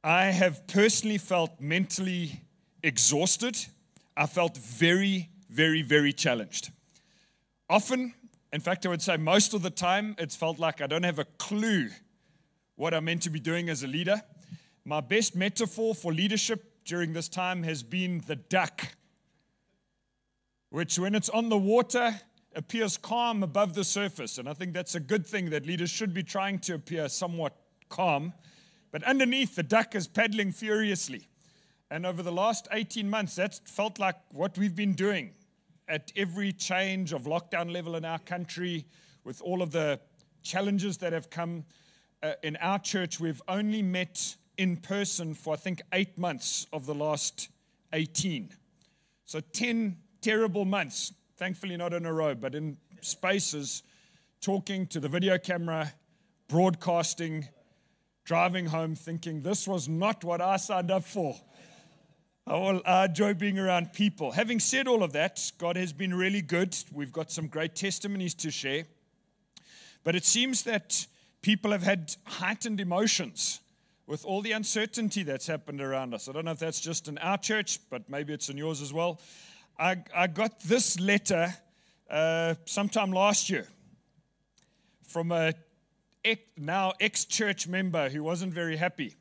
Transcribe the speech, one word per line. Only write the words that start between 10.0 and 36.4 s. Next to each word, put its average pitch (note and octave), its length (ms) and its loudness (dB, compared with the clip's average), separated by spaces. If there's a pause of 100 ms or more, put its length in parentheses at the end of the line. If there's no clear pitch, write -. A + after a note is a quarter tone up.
it's E3 180 -6
felt D#3+ 240 -2
like D#3+ 220 0
I C#3 60 -2
don't D#3+ 160 0
have E3+ 160 0
a D3 60 0
clue G#3 640 0 (840)
what E3 180 0
I'm D#3+ 120 0
meant E3 180 0
to E3+ 60 -2
be D#3 100 -4
doing E3 300 -2
as C#3 140 -4
a C3+ 40 -6
leader. F3 340 0 (640)
My D3+ 160 -2
best G3 340 2
metaphor G#3 580 0
for F3 200 -2
leadership G#3 720 -2
during E3 280 -2
this D#3+ 140 -6
time F3+ 360 -2
has D#3+ 200 -4
been F3+ 440 -2
the D#3 80 -4
duck, - 520 0 (1800)
which E3+ 300 -2
when G3 160 2
it's - 140 2
on A3+ 180 2
the A3 100 4
water, A#3 600 4 (360)
appears G#3 420 -2
calm A#3 460 0
above F#3 320 2
the G3 80 0
surface. F3+ 560 -2
And B2+ 100 -6
I D3+ 40 -6
think F3 200 -6
that's F3 220 -6
a F3 40 -2
good D#3+ 280 0
thing, F#3 240 -2
that D3 160 -2
leaders F3 240 -2
should G#3+ 200 -2
be F3+ 120 -2
trying G3 360 -2
to - 140 -4
appear D#3 340 -4
somewhat E3 480 -4 (320)
calm. E3+ 460 0 (580)
But D#3 120 -6
underneath, C4 520 4
the E3+ 80 -2
duck G#3+ 300 4
is G3 140 -2
paddling G#3 440 2
furiously. G#3 760 -2 (640)
And D#3+ 140 -4
over F3+ 180 -2
the F3 80 -4
last G3+ 400 0
eighteen G#3+ 380 -2
months, G#3 260 -2
that's G3 240 -2
felt - 400 -4
like F#3+ 160 2 (160)
what F#3 260 -4
we've F#3+ 180 0
been G3+ 180 2
doing F3+ 420 0 (520)
at D#3 280 -6
every G3 360 -2